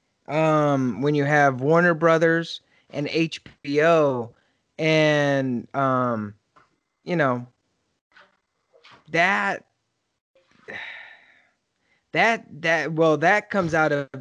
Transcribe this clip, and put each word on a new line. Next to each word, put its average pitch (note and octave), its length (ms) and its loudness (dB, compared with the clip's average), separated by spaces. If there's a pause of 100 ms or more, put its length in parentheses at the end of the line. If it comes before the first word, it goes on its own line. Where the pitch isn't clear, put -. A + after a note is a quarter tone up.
(280)
Um, C#3+ 760 0
when D3 140 0
you C#3+ 80 0
have C#3 380 2
Warner E3+ 320 2
Brothers E3 680 0 (300)
and C#3+ 200 -6
H D#3+ 320 -4 (220)
B C#3+ 200 -2
O C#3+ 500 2 (440)
and, D3 880 0 (100)
um, B2 580 -2 (720)
you F3 100 -6
know, B2+ 320 -2 (1600)
that, F#3+ 540 -2 (1000)
<sighs> - 60 -18 (1400)
that, G#3 320 0 (160)
that, E3 320 -2
well, D#3 240 2
that F#3+ 320 2
comes F3 240 -4
out D#3 180 2
of C#3+ 160 -2 (140)